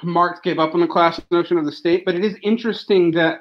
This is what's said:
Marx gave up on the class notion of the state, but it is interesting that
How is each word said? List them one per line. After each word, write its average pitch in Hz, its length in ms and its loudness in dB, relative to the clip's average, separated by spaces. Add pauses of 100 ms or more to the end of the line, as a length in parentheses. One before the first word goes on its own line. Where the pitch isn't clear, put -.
Marx 170 360 0
gave 160 200 -2
up 160 160 0
on 175 60 2
the 170 60 2
class 165 320 0 (120)
notion 170 260 0
of 156 80 -2
the 147 60 -4
state, 175 340 -2
but 185 80 0
it 180 100 -4
is 202 200 -2
interesting 208 720 0
that 165 280 0